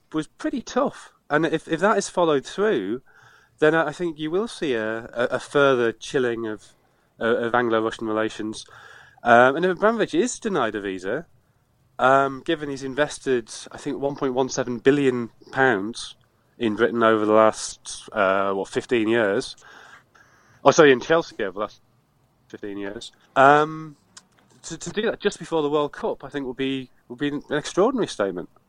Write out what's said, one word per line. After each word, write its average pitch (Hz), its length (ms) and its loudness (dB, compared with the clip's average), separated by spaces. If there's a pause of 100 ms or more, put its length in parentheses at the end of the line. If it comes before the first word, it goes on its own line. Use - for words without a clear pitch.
(140)
was 156 120 -4
pretty - 360 -8
tough. - 500 -4 (180)
And 151 160 2
if, 156 220 -2
if 160 140 -2
that 196 160 2
is 196 120 -2
followed 160 360 0
through, 131 560 -2 (580)
then 156 160 4
I, 156 140 0
I - 20 -6
think 165 260 -6
you 156 140 -8
will 208 160 -2
see 147 260 -4
a, 113 400 -4
a, 120 180 -2
a 127 80 -2
further 135 520 2
chilling 117 560 -4
of, 107 160 -10 (560)
uh, 117 160 2
of 120 180 -2
Anglo-Russian 113 540 0
relations. 110 580 -4 (560)
Um, 123 360 6
and 175 80 0
if 180 120 0
Abramovich 208 380 0
is 233 240 0
denied 139 340 -2
a 104 80 -4
visa, 98 460 -6 (720)
um, 135 460 2
given 151 240 -4
he's 135 140 -10
invested, 131 680 -2 (200)
I - 60 -16
think, 135 220 -8
one 139 160 -4
point 131 200 -2
one 131 140 0
seven 123 280 -4
billion 127 540 2 (200)
pounds 117 640 0 (440)
in 110 160 0
Britain 117 260 0
over 110 240 4
the 107 80 2
last, - 800 0
uh, 98 400 0
what, 95 140 -6
fifteen 117 400 -2
years? 113 480 0 (1080)
Oh, 139 60 6
sorry, 143 220 8
in 123 80 4
Chelsea 165 400 -2
over 95 140 -6
the 98 80 -10
last - 200 -10 (680)
fifteen 101 280 -12
years. 101 340 -12 (240)
Um, 151 600 4 (640)
to, 165 160 -14
to 170 140 -12
do 202 120 -6
that 208 160 -2
just - 200 -4
before 160 240 -2
the 143 80 0
World 147 200 0
Cup, 170 320 -8
I 135 60 -14
think, 139 160 -6
would 123 120 -8
be, 135 340 -4 (160)
would 123 100 -14
be 143 120 -2
an 139 200 -6
extraordinary 185 580 0
statement. 90 420 -4 (180)